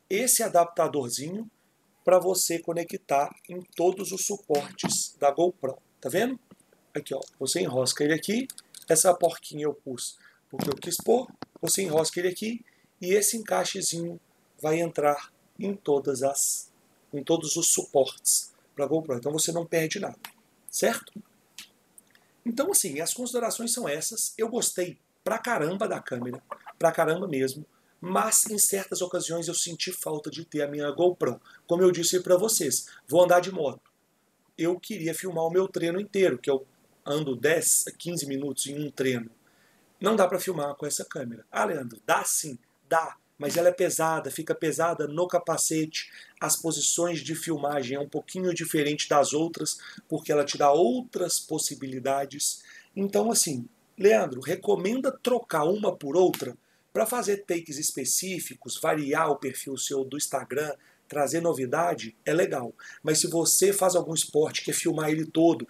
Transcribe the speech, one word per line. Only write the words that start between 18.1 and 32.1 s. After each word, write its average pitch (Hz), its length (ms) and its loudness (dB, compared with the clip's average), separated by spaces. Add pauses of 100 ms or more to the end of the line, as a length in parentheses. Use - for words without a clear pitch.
pra 139 120 -2
GoPro, 139 320 -2
então 139 160 -4
você 160 180 0
não 170 140 -2
perde 160 340 -2
nada, 156 180 -8 (540)
certo? - 400 0 (1300)
Então, 269 260 -2
assim, 156 300 0
as - 120 -4
considerações 233 600 -4
são 220 160 -4
essas. 160 480 -4
Eu 220 100 -2
gostei 185 500 -4 (280)
pra 220 120 -2
caramba 196 520 -2
da 170 100 -6
câmera, 123 420 -8 (380)
pra 165 120 4
caramba 165 360 0
mesmo, 135 380 -2 (340)
mas 202 500 0
em 214 80 -4
certas 190 440 0
ocasiões 170 480 -4
eu 160 60 -4
senti 170 360 -6
falta 156 380 -6
de 165 160 -10
ter 147 160 -4
a 143 80 -2
minha 147 220 -4
GoPro. 156 500 2 (260)
Como 170 140 2
eu 185 100 8
disse 170 300 2